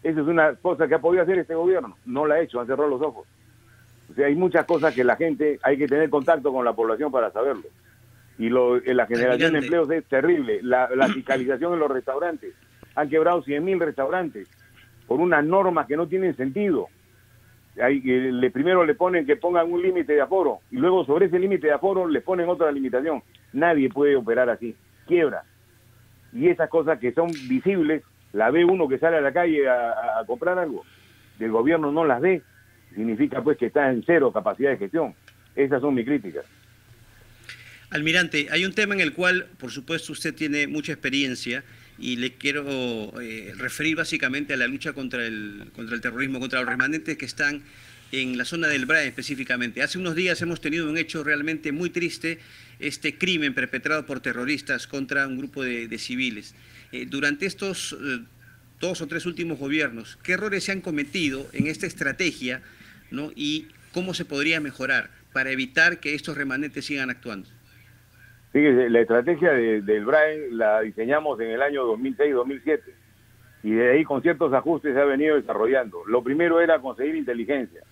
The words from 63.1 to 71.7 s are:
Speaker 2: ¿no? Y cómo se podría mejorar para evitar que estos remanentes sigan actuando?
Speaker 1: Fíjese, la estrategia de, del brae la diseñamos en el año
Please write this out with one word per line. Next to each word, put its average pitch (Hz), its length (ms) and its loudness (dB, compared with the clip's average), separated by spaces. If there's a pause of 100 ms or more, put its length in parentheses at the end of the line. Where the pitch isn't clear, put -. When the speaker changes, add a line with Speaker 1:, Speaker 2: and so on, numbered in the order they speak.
Speaker 2:
¿no? 143 240 -8
Y 151 340 -4 (260)
cómo 180 180 -4
se 165 140 -6
podría 156 340 -2
mejorar 131 480 -4 (240)
para 131 180 -2
evitar 160 500 2
que 147 140 -6
estos 147 220 -8
remanentes 139 480 -6
sigan 139 240 -6
actuando? 110 400 -10 (1040)
Speaker 1:
Fíjese, 131 380 6
la 117 120 6
estrategia 143 520 4
de, 113 300 2
del 104 240 0
brae 151 440 2
la 110 300 2
diseñamos 120 580 -2
en 113 120 -4
el 117 100 -4
año 143 240 0